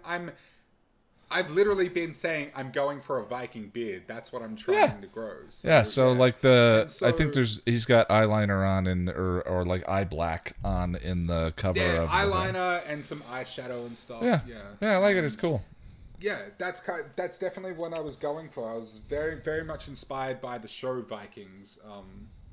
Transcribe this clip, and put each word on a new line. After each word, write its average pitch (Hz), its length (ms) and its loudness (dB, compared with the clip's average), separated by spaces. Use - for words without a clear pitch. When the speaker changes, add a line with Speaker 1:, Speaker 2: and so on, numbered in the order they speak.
Speaker 1:
I'm, 175 280 -6
I've 160 200 -2
literally 190 360 4
been 170 240 -4
saying, 151 440 -4
"I'm 131 160 -8
going 143 280 -2
for 131 200 -4
a 104 40 -6
Viking 120 440 -8
beard." 104 400 -6
That's 113 240 -14
what 120 100 -8
I'm 110 140 -10
trying 196 220 2
Speaker 2:
Yeah. 107 220 4
Speaker 1:
to 98 60 -14
grow. 107 300 -12
So, - 200 -6
Speaker 2:
Yeah, 151 140 8
so, 127 300 4
Speaker 1:
yeah. 123 60 4
Speaker 2:
like, 127 220 4
the, 120 420 8
Speaker 1:
And - 80 -6
so - 160 -2
Speaker 2:
I 123 60 6
think 151 220 2
there's, 113 300 2
he's 117 200 2
got 117 240 6
eyeliner 104 600 4
on 95 200 2
in, 90 200 0
or, 90 340 -2
or, 90 220 0
like, 90 240 -2
eye 98 140 2
black 82 600 -4
on 90 320 0
in 87 320 -2
the 82 280 0
cover 92 220 0
Speaker 1:
Yeah, 92 80 2
Speaker 2:
of 82 240 0
the 123 60 0
thing. 196 160 2
Speaker 1:
eyeliner 185 560 -2
and 147 180 -8
some 147 140 -12
eyeshadow 123 640 -10
and 117 100 -14
stuff. 120 280 -10
Speaker 2:
Yeah. 220 200 2
Speaker 1:
Yeah. 117 120 -14
Speaker 2:
Yeah, 208 140 2
I - 20 4
like 196 180 6
it. 180 60 4
Speaker 1:
Um, 156 60 2
Speaker 2:
It's 123 100 -4
cool. 151 280 -2
Speaker 1:
Yeah, 196 160 -4
that's 180 220 -8
ki-, 165 340 -8
that's 180 240 -6
definitely 185 360 -8
what 165 200 -8
I 165 60 -6
was 147 160 -8
going 151 320 -6
for. 117 200 -8
I 113 60 -8
was 110 240 -12
very, 151 280 -4
very 156 260 -6
much 156 240 -12
inspired 131 540 -8
by 123 180 -8
the 110 80 -14
show 127 340 -6
Vikings. 101 840 -14
Um, 101 440 -18